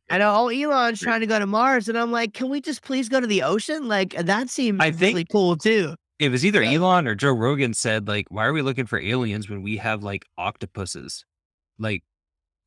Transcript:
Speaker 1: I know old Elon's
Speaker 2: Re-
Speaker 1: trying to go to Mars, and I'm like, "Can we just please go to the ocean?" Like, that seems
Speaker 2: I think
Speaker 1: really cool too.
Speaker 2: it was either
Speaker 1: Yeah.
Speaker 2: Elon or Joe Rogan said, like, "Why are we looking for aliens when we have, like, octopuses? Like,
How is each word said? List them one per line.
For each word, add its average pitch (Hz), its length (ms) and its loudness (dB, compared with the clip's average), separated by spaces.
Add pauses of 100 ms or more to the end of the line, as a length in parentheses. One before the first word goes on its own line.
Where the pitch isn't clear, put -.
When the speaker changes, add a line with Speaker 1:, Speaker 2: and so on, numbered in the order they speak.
Speaker 1:
I 175 80 2
know 208 180 4
old 233 180 2
Elon's 262 480 0
Speaker 2:
Re- - 80 -8
Speaker 1:
trying 226 120 0
to 226 60 -2
go 220 100 2
to 208 80 0
Mars, 226 440 2
and 226 80 -2
I'm 233 140 0
like, 233 220 -2
"Can 262 160 -4
we 285 120 -4
just 285 200 -8
please 262 280 -2
go 262 100 2
to 247 80 0
the 190 160 2
ocean?" 233 440 -2
Like, 214 280 0
that 196 340 0
seems 226 300 0
Speaker 2:
I 156 120 4
think 180 240 2
Speaker 1:
really 170 100 -2
cool 180 320 2
too. 185 380 2 (240)
Speaker 2:
it 147 100 2
was 127 160 2
either 202 160 4
Speaker 1:
Yeah. 113 140 2
Speaker 2:
Elon 175 320 4
or 107 80 0
Joe 135 180 2
Rogan 123 400 0
said, 110 340 -2
like, 104 240 -2
"Why 107 140 -2
are 135 80 2
we 156 100 0
looking 131 240 -2
for 104 120 -2
aliens 107 500 -2
when 101 140 -10
we 107 140 -6
have, 110 260 -4
like, 101 220 -8 (120)
octopuses? 92 880 -8 (540)
Like, 107 240 -4 (640)